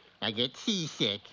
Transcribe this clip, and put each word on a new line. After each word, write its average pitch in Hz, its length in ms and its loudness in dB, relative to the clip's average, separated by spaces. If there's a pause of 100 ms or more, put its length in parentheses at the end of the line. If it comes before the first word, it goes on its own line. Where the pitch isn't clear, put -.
(220)
I 110 100 0
get 120 240 0
seasick. 156 680 0 (120)